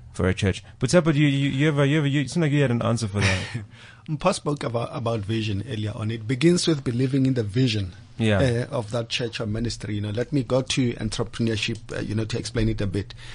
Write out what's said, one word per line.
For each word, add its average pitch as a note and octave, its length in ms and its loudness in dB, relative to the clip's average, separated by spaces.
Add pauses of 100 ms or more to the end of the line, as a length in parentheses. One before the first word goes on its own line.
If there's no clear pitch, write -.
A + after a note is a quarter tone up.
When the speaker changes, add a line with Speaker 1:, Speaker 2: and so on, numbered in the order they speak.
(140)
Speaker 1:
for F2+ 160 0
a F#2 40 2
church. F#2 300 0 (160)
But, - 120 0 (120)
but D#3+ 120 2
you, D3 120 4
you, C#3 220 2
you C3+ 200 2
ever, D3 160 2
you, D3 180 2 (180)
it B2 80 -4
seemed E3+ 140 0
like D3 100 2
you D3 80 4
had B2+ 100 4
an A#2+ 100 2
answer A2+ 280 0
for G2+ 120 -2
that. F#2+ 180 2 (340)
Speaker 2:
<laughs> - 360 -16
Mpa D#3 260 2
spoke D3 300 -4
about, A#2 260 -2
about A#2 300 -2
vision G#2+ 500 -2
earlier G#2+ 240 -4
on. G#2+ 160 -4
It A2 160 -8
begins E3 400 4
with D3+ 160 0
believing C3 420 2
in C3 100 2
the A#2+ 80 0
vision, G#2+ 500 0 (240)
Speaker 1:
Yeah. A#2 520 2
Speaker 2:
uh, C3+ 60 -4
of A2 160 -4
that A#2 160 -2
church - 320 -4
or A#2 60 -4
ministry. G#2+ 500 -4
You G2+ 60 -4
know, G#2+ 80 -4
let A#2+ 240 -2
me C3+ 100 2
go B2+ 180 2
to B2 340 0
entrepreneurship, A2+ 800 -2 (180)
uh, - 60 -4
you G#2+ 140 -4
know, A2 100 0
to A2+ 120 -4
explain A2+ 300 0
it A2 140 0
a G2+ 60 0
bit. F#2+ 260 -4 (220)